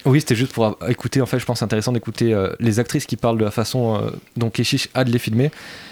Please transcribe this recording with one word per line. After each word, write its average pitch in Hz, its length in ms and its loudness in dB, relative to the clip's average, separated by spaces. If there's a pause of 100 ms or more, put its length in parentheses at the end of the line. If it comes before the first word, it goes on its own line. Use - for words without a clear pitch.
Oui, 139 160 6
c'était 131 140 2
juste 127 180 0
pour 117 140 2
a-, - 240 -2
écouter. - 300 -2
En 123 60 2
fait, 127 120 -2
je 120 60 -6
pense 123 120 -2
que - 40 -4
c'est - 40 -2
intéressant 107 280 0
d'écouter, 117 420 0
euh, 95 240 0
les 117 220 2
actrices 135 260 -2
qui - 100 -4
parlent 113 220 2
de 110 60 2
la 104 60 2
façon, 113 520 0
euh, 110 80 -2 (260)
dont 117 140 0
Keshish - 440 0
a 131 100 2
de 123 60 2
les 120 80 4
filmer, 120 320 0 (420)